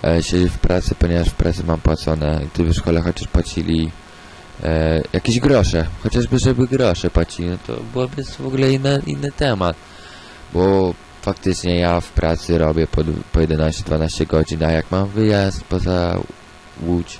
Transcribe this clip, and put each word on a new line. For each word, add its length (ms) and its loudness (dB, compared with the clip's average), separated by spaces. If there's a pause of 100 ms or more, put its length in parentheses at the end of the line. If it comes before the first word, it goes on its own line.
e, 180 2
siedzieć 300 2
w 60 -6
pracy, 360 2
ponieważ 340 2
w 60 -2
pracy 300 0
mam 160 0
płacone. 600 0 (140)
Gdyby 160 2
w 60 4
szkole 240 2
chociaż 280 -4
płacili, 600 0 (720)
e, 400 2 (100)
jakieś 280 0
grosze, 460 4 (160)
chociażby 360 0
żeby 280 2
grosze 440 0
płacili, 380 -2
no 180 -4
to 160 -8 (100)
byłoby 320 -4
w 220 -12
ogóle 260 2
inny, 340 0
inny 260 -6
temat. 440 0 (760)
Bo 420 4 (280)
faktycznie 560 -2
ja 220 2
w 80 -12
pracy 500 0
robię 280 2
po, 160 -2 (300)
po 80 2
jedenaście, 440 0
dwanaście 420 -2
godzin, 380 0
a 60 2
jak 200 0
mam 180 0
wyjazd 560 0
poza 540 -2 (640)
Łódź 380 -2